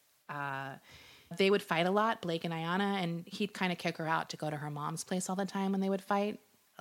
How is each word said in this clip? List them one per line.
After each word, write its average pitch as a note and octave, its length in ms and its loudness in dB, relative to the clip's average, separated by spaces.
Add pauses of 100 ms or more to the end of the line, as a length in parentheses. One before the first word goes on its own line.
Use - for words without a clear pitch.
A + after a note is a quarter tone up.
(280)
uh, C#3 460 -6 (640)
they G3 120 8
would G3 120 6
fight E3+ 240 2
a F3+ 40 4
lot, G#3+ 300 2
Blake E3 240 -2
and E3+ 80 -2
Ayanna, F#3 500 0
and E3+ 240 -2
he'd - 280 -4
kinda F3+ 220 0
kick E3 200 -2
her E3 100 -4
out D#3+ 240 2
to - 60 -8
go D#3 140 -4
to D3 80 -2
her C#3+ 120 -6
mom's D3+ 340 -4
place F#3 260 -2
all F#3 60 -2
the G3 100 0
time G3 260 0
when G3 80 2
they G3 80 2
would G3 140 0
fight. G#3 360 0 (420)